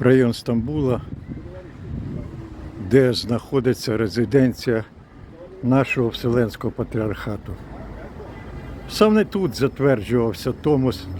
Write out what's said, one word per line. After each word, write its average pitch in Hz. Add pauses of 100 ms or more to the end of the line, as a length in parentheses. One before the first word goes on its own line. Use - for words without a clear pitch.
район 127
Стамбула, 127 (1900)
де 127
знаходиться 113
резиденція 113 (760)
нашого 127
Вселенського 117
Патріархату. 107 (1400)
Саме 214
тут 180
затверджувався 120
Томос 131 (140)